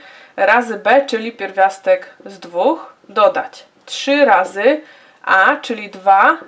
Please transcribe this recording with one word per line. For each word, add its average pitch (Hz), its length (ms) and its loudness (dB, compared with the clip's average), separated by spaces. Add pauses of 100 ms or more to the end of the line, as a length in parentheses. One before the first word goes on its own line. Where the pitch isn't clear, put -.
(360)
razy 220 420 0
b, 269 280 2
czyli 226 260 -8
pierwiastek 190 840 -2 (100)
z 196 140 -20
dwóch, 185 540 -4 (160)
dodać - 600 -2 (200)
trzy 277 340 0
razy 226 560 2 (420)
a, 190 320 2
czyli 214 340 -10
dwa 196 480 2 (100)